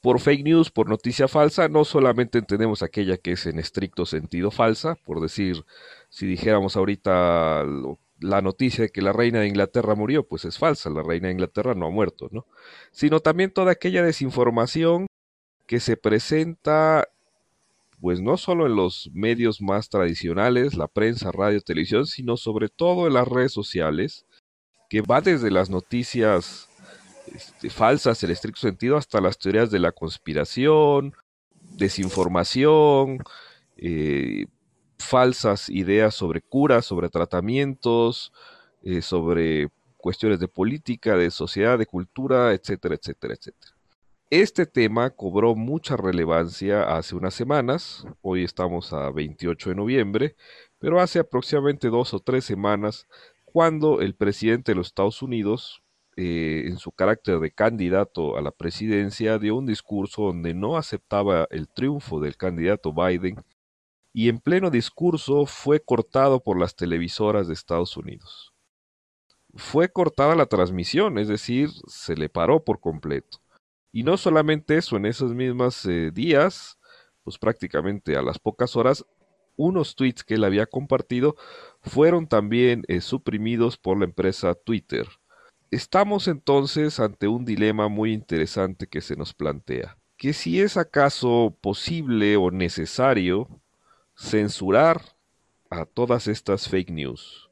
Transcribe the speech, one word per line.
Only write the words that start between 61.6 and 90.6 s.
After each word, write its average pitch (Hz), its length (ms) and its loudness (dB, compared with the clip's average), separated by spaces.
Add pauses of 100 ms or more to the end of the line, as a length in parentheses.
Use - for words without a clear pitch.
triunfo 135 520 -4
del 73 160 -4
candidato 90 560 -2
Biden 90 500 -2 (720)
y 117 160 2
en 117 120 0
pleno 180 300 0
discurso 143 760 0
fue 147 320 0
cortado 135 640 2
por 95 180 -2
las 87 160 0
televisoras 87 720 -2
de 82 80 -4
Estados 85 420 -4
Unidos. - 560 -18 (1040)
Fue - 340 0
cortada 156 460 2
la 151 120 4
transmisión, 95 720 0
es 107 120 -2
decir, 120 420 -2 (160)
se - 300 -8
le 76 120 -4
paró 127 360 0
por - 160 -2
completo. 76 580 -8 (540)
Y 113 100 -6
no 147 140 0
solamente 156 600 2
eso, 160 200 -2
en 101 100 0
esos 120 260 -2
mismos, 123 540 -2
eh, 85 260 -2
días, 151 640 0 (460)
pues - 160 -14
prácticamente 87 800 -2
a 67 60 0
las 67 180 -4
pocas 123 340 -4
horas, 127 300 2 (500)
unos 170 400 0
tweets 131 300 -2
que 151 100 -4
él 120 80 2
había 101 240 2
compartido 127 720 -2 (440)
fueron 165 460 4
también, 117 600 2
eh, 87 120 0
suprimidos 117 760 -2
por 95 200 -2
la 101 100 0
empresa 92 480 -2
Twitter. 85 520 -4 (640)
Estamos 202 560 0
entonces 147 720 0
ante 104 300 0
un 120 160 -2
dilema 107 420 0
muy 107 260 -2
interesante 95 760 -4
que - 140 -8
se - 120 -8
nos 73 200 -10
plantea, 71 640 -8 (180)
que 139 160 -4
si 170 280 -2